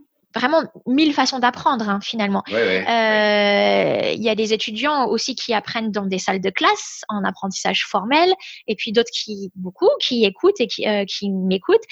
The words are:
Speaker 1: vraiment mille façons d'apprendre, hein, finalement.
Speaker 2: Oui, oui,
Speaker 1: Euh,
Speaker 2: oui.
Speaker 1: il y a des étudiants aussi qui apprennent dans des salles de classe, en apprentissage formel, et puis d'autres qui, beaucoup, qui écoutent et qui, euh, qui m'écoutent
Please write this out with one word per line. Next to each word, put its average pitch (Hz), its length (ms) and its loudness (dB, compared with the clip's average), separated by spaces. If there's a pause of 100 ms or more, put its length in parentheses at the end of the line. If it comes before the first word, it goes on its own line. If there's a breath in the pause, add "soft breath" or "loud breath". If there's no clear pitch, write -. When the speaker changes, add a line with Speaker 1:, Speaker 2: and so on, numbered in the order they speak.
(360)
Speaker 1:
vraiment 269 280 2 (220)
mille 294 280 2
façons 262 260 0
d'apprendre, 240 480 0
hein, 202 160 0
finalement. 202 440 -2
Speaker 2:
Oui, 196 80 -4
oui, 190 300 2
Speaker 1:
Euh, 202 1160 2
Speaker 2:
oui. 78 160 0
Speaker 1:
il 214 60 -6
y 226 60 0
a 214 60 0
des 214 160 -2
étudiants 240 540 -2
aussi 226 280 -2
qui - 200 -4
apprennent 220 380 -2
dans 196 140 -4
des 190 140 -2
salles 190 220 -2
de 190 80 -2
classe, - 580 0
en 208 160 -4
apprentissage 190 600 -4
formel, 285 480 2 (340 loud breath)
et 220 80 -2
puis - 160 -6
d'autres 233 220 2
qui, 196 420 -8
beaucoup, 185 320 -2 (140)
qui 233 240 2
écoutent 339 340 2
et 233 80 0
qui, 208 180 -6
euh, 202 200 0
qui 202 260 -6
m'écoutent 190 600 0